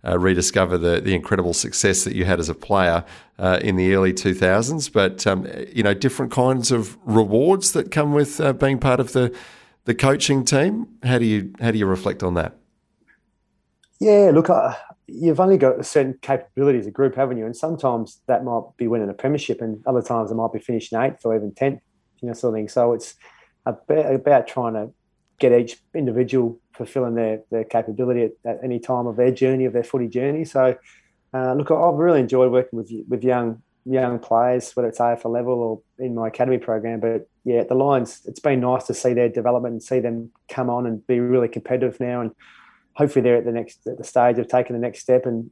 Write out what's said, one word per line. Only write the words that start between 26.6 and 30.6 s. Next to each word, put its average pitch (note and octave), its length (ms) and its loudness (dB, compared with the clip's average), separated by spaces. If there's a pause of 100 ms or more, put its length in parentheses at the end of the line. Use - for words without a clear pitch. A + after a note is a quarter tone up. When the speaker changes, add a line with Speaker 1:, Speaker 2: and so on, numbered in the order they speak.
Speaker 2:
fulfilling B2 400 -6
their, A2 280 -2 (100)
their A2+ 120 -4
capability A#2 600 -2
at, A2 80 -2 (140)
at A#2 180 -8
any B2 160 -4
time B2 260 -4
of A2+ 120 -6
their B2 120 4
journey, C3 360 0
of A#2 80 -2
their A#2+ 100 0
footy B2 240 -4
journey. C#3+ 360 -4
So, C3 320 2 (580)